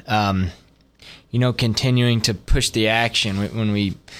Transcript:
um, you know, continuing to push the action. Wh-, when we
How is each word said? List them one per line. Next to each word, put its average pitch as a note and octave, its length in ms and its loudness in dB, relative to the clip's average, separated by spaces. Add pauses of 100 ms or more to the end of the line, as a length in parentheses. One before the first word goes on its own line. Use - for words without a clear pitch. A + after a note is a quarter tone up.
um, G2 460 0 (800)
you A#2+ 80 -2
know, B2 140 2
continuing A#2+ 680 2
to G#2+ 120 -2
push - 360 0
the A2 180 0
action. A2+ 480 0
Wh-, G2+ 200 -4
when A2 160 0
we G#2 260 0 (220)